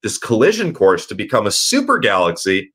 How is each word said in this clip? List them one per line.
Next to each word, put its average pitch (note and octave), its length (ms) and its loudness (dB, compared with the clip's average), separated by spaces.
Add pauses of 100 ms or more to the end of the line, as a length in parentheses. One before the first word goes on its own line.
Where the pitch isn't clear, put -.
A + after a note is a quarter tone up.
this G#2+ 140 -6
collision E3+ 560 0
course F#2 340 2
to F#2 80 -12
become G#2 320 -2
a G2 40 -2
super C4+ 460 0
galaxy F#2+ 760 0